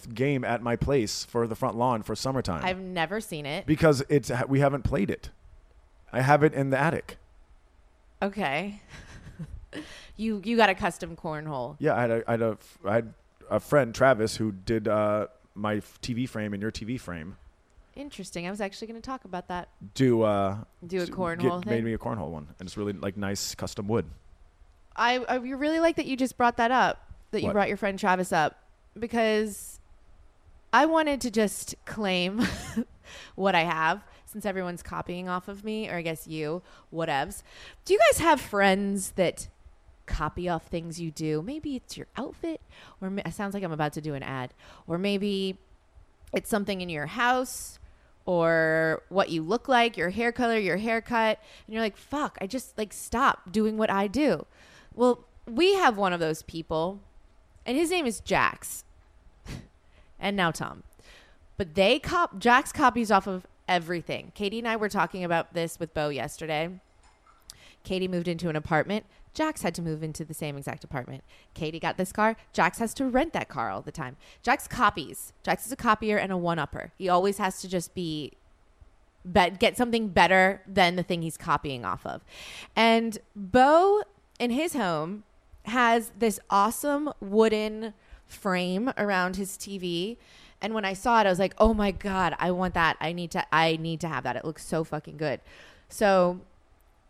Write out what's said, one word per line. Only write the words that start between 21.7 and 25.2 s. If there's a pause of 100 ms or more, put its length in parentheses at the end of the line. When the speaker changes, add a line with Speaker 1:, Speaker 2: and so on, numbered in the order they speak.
Speaker 2:
thing?
Speaker 1:
me
a
cornhole
one, (120)
and
it's
really,
like,
nice
custom
wood. (880)
Speaker 2:
I, (100)